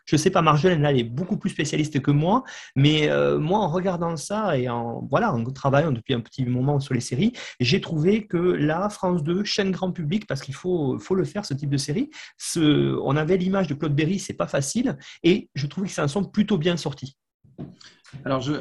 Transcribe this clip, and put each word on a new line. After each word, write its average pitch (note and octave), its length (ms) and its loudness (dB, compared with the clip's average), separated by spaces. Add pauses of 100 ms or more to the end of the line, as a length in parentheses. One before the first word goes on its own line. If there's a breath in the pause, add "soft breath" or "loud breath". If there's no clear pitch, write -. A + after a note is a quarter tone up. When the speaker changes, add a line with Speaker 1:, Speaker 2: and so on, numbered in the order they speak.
Speaker 1:
Je - 120 2
sais E3 120 4
pas, F3+ 140 4
Marjolaine, D#3 400 4
là, D3 80 4
elle C3+ 80 4
est A#2 40 2
beaucoup C3+ 320 -4
plus F3+ 140 -2
spécialiste D3+ 500 -2
que D3 120 2
moi, F3 320 4 (320 loud breath)
mais, D3+ 340 6
euh, D3 300 4
moi, D#3+ 180 0
en G#3 100 0
regardant E3+ 500 -2
ça G3 380 -2
et B2+ 140 -2
en, A#2 400 -4
voilà, F3+ 240 2
en A#2 120 -2
travaillant C#3 460 2
depuis A#2+ 220 -4
un A#2+ 60 0
petit B2 260 -6
moment B2+ 340 0
sur C#3 140 -4
les D3 60 0
séries, D#3+ 340 -2 (260 loud breath)
j'ai C#3 220 2
trouvé F#3 460 0
que F3 100 -2
là, E3+ 520 0
France F3+ 340 -2
deux, F3 200 0
chaîne G3 280 -2
grand F#3 200 -2
public, F3 360 -4
parce C#3 140 -6
qu'il - 120 -12
faut, D3+ 460 -2
faut - 160 -2
le F#3 80 2
faire, G3 200 -4
ce - 120 -6
type C#3 160 -6
de C#3+ 60 2
série, F3 340 -4 (260 loud breath)
ce, C#3+ 640 2
on C3+ 160 2
avait D#3 200 2
l'image F#3+ 300 0
de D3 60 -4
Claude D3 220 -2
Berry, D#3+ 240 0
c'est - 140 -8
pas E3+ 120 -4
facile, F3 500 -2 (280 loud breath)
et F3 320 2
je C#3 100 -2
trouve F#3 200 -6
que F3 40 -6
c'est - 120 -6
un D3 60 0
son F#3+ 160 -2
plutôt G#3 360 0
bien E3+ 180 2
sorti. C#3 400 -8 (1080 loud breath)
Speaker 2:
Alors, C3 160 -2
je, C#3 200 -4